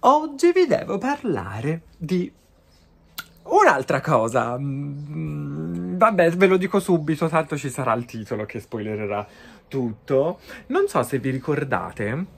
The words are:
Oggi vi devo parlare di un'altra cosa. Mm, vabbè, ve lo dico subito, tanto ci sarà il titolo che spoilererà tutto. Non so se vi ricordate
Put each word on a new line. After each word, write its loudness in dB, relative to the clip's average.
Oggi 4
vi 4
devo -2
parlare -4
di -2
un'altra 4
cosa. 2
Mm, -6
vabbè, 4
ve 4
lo 6
dico 0
subito, 0
tanto -2
ci -6
sarà -2
il -2
titolo -8
che -10
spoilererà -6
tutto. -2
Non 0
so 0
se -2
vi -2
ricordate -4